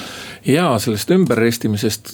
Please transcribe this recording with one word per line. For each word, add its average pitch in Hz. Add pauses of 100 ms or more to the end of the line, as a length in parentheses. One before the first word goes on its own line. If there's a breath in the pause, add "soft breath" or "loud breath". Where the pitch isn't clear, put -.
(420 loud breath)
Jaa, 151
sellest 107
ümberristimisest, 117